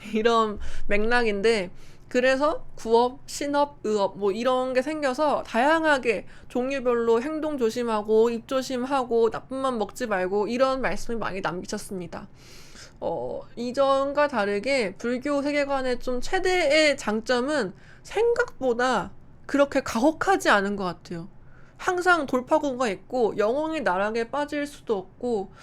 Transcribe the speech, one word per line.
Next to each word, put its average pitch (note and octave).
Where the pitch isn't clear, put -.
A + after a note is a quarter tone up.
<laughs> G#3
이런 A3
맥락인데, G#3+
그래서 C4
구업, A#3+
신업, C#4+
의업 G3+
뭐 G3
이런 B3+
게 B3+
생겨서 D4
다양하게 C4+
종류별로 A#3+
행동 D4+
조심하고 A3
입 A#3
조심하고 B3+
나쁜 -
맘 C4+
먹지 G#3
말고 F#3+
이런 C4
말씀을 A3+
많이 F#3+
남기셨습니다. F#3
어, -
이전과 C4+
다르게 G#3
불교 B3+
세계관의 C4+
좀 B3+
최대의 D#4
장점은 A#3+
생각보다 C4
그렇게 C#4
가혹하지 D#4+
않은 G3+
것 G3+
같아요. F3
항상 F4
돌파구가 B3+
있고 A3
영혼이 D4
나락에 G#3+
빠질 D4
수도 A3+
없고, G3+